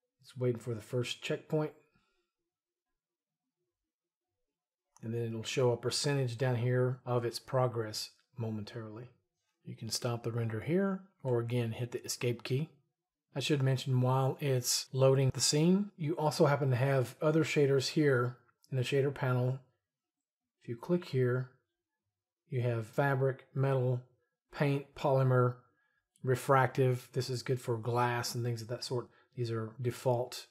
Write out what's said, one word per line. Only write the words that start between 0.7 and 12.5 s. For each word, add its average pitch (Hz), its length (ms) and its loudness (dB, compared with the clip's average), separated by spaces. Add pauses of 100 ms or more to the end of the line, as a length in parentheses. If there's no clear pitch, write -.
the 107 80 -8
first - 400 -4
checkpoint. 151 500 -4 (3250)
And 113 120 -8
then 117 140 -4
it'll 113 160 -6
show 123 280 2
a 117 60 0
percentage 127 600 -2
down 127 180 0
here 127 500 0
of 120 180 0
its 117 160 -4
progress 117 680 -2 (280)
momentarily. 110 720 -8 (540)
You 123 120 -14
can 110 140 -10
stop 117 340 -4
the 117 80 -4
render 110 300 -4
here, 190 400 0 (220)
or 123 160 2
again, 117 320 -2
hit 117 200 -6
the 123 120 -8
escape - 400 -4
key. 139 260 -4 (680)